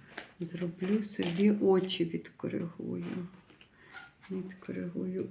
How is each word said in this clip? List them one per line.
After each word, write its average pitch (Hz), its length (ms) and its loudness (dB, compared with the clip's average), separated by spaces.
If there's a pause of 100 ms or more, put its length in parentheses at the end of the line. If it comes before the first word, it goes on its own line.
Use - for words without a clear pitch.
(400)
зроблю 180 640 0
собі 190 460 4
очі, 190 540 4
відкоригую. 175 1200 -4 (1000)
Відкоригую 185 1000 -4